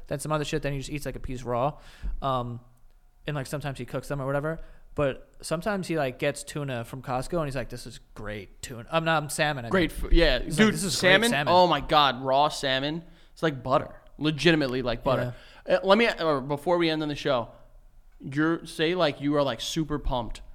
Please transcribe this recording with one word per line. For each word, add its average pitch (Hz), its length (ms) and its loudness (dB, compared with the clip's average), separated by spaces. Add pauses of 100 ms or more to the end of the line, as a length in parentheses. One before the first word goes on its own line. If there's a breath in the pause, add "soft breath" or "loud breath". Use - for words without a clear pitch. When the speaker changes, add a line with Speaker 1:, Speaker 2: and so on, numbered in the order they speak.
Speaker 1:
then 147 120 -4
some 151 120 -6
other 151 140 0
shit, 151 180 -4
then 139 100 -2
he 139 60 -6
just 123 100 -10
eats, 143 160 -8
like, 127 100 -8
a 117 40 -12
piece 127 240 -8
raw. 123 300 0 (480 loud breath)
Um, 120 380 -2 (680)
and, 147 80 -4
like, 135 120 -4
sometimes 143 300 -6
he 123 80 -8
cooks 131 220 -8
them 143 140 -4
or 131 40 -4
whatever. 143 340 -2 (360 soft breath)
But 139 320 -2 (140)
sometimes 185 460 -4
he, 160 100 -2
like, 131 220 -2
gets 143 240 -2
tuna 135 400 -6
from 131 180 -12
Costco 131 360 -4
and 160 80 0
he's 131 100 -6
like, 120 140 -4
"This 127 180 -12
is - 120 -16 (140)
great 104 480 -10
tuna." 117 300 -12
I'm 165 140 0
not, 160 180 2
I'm 147 60 -8
salmon, 147 360 0
I 117 40 -8
Speaker 2:
Great 165 220 2
Speaker 1:
mean. - 200 -6
Speaker 2:
fu-, - 40 10
yeah. 156 240 8
Speaker 1:
He's 156 200 -2
like, 220 80 10
Speaker 2:
Dude, 202 80 4
Speaker 1:
"This 160 80 -4
is 175 160 -2
great 185 140 4
Speaker 2:
salmon, 220 180 6
Speaker 1:
salmon." 143 200 2
Speaker 2:
oh 180 140 8
my 156 160 4
God, 135 420 4
raw 135 260 4
salmon. 143 520 -2 (320 soft breath)
It's - 80 -10
like 139 220 0
butter. 127 260 2 (300)
Legitimately 143 640 2
like 117 200 -4
butter. 123 300 0 (340 loud breath)
Speaker 1:
Yeah. 180 100 4
Speaker 2:
Uh, - 60 0
let 196 140 6
me, 233 120 4 (120)
or 151 200 2
before 147 360 0
we 170 140 2
end 156 100 -2
on 151 80 -2
the 143 60 -4
show, 127 320 0 (760)
you're, 156 440 -2
say, 165 260 -2
like, 160 260 0
you 143 160 0
are, 147 60 2
like, 131 200 -2
super 147 360 -4
pumped 123 440 -4 (140)